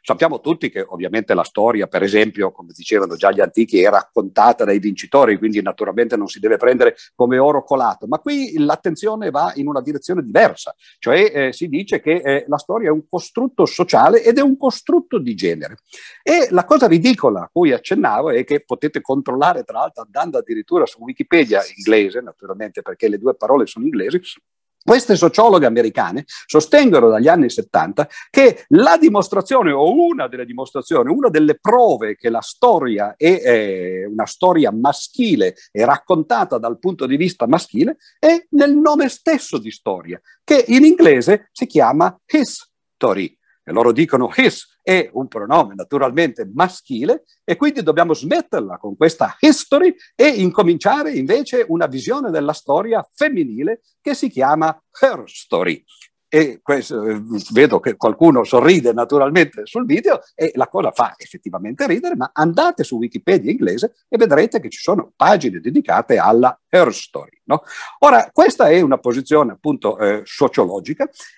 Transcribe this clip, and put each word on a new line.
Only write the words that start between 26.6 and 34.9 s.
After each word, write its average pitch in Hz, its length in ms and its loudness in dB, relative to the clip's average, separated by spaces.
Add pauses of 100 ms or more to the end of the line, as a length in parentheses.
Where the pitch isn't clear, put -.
dagli 113 180 2
anni 160 220 4
settanta - 580 -4 (220)
che 254 380 4
la 269 300 6
dimostrazione, 202 720 2
o 147 200 2
una 311 340 0
delle 123 200 -10
dimostrazioni, 131 640 -4
una 262 160 0
delle 151 320 2
prove 170 560 2
che 117 140 -4
la 113 100 -4
storia 123 760 0
è, 170 300 2
eh, 95 640 -2
una 110 180 -6
storia 156 480 0
maschile 120 800 -2 (160)